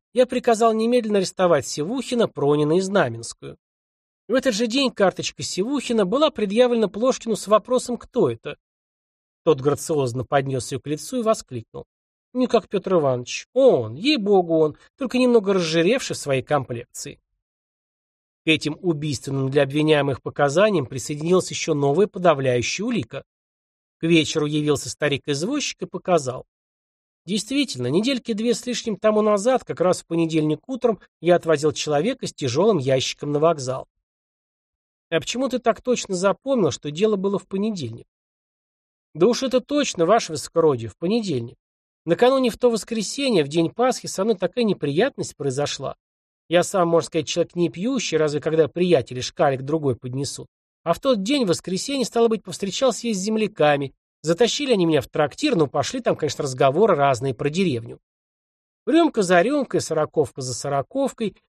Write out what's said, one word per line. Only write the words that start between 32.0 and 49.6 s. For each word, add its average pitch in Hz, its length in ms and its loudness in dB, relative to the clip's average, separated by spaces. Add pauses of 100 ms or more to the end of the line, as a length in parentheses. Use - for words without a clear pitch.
с - 80 -10
тяжёлым 156 460 2
ящиком 131 520 -2
на 147 80 0
вокзал. 143 480 0 (1200)
"А 165 80 0
почему 254 300 -4
ты 247 100 -4
так - 240 -2
точно 226 320 -2
запомнил, 190 560 0
что - 180 -10
дело 202 260 0
было 196 220 -2
в - 100 -8
понедельник?" 190 600 -6 (1080)
Да 165 120 4
уж 240 160 2
это 254 180 0
точно, 277 440 -2
ваше 202 280 2
высокородие, 139 560 0
в - 80 -18
понедельник. 170 580 -4 (480)
Накануне 247 460 2
в - 80 -6
то 247 120 2
воскресенье, 226 760 -2
в - 20 -6
день 165 240 0
Пасхи, 240 360 -2
со - 180 -4
мной 226 100 0
такая 226 300 -2
неприятность 185 720 -2
произошла. 139 580 -4 (540)
Я 170 140 4
сам, 175 260 0
можно 165 180 2
сказать, 160 180 -4
человек - 300 -2
не 175 140 0
пьющий, 185 480 -4
разве 151 240 0
когда 160 260 2
приятели 147 540 0
шкалик 135 400 0